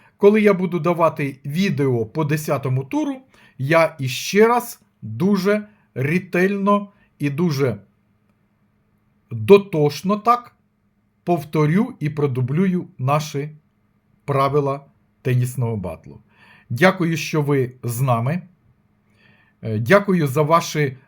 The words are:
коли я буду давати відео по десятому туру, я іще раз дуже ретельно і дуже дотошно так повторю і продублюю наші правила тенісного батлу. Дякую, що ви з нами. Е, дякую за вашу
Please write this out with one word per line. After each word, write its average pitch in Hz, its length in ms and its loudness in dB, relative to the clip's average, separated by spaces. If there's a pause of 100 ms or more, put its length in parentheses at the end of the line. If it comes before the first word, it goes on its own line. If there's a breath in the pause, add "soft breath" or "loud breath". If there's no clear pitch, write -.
(160 loud breath)
коли 208 260 4
я 202 120 6
буду 175 240 -2
давати 156 640 0
відео 139 640 -2
по 151 180 -4
десятому 135 600 -2
туру, 285 360 -4 (380 soft breath)
я 156 400 2
іще 190 500 2
раз 240 320 -2 (220)
дуже 190 640 0 (260 loud breath)
ретельно 190 960 0 (260 soft breath)
і 143 120 -2
дуже 139 460 0 (1500)
дотошно 156 840 2
так 240 400 -2 (680)
повторю 170 760 0
і 147 100 -4
продублюю 147 800 -2 (100)
наші 143 520 -4 (760)
правила 139 600 0 (360)
тенісного 123 540 -2
батлу. 80 440 -10 (500 soft breath)
Дякую, 170 460 2
що 156 260 -2
ви 135 300 0 (100)
з 120 180 -6
нами. 131 420 0 (1200 soft breath)
Е, 110 160 -4
дякую 180 480 2
за 139 160 0
вашу 151 500 0 (160 soft breath)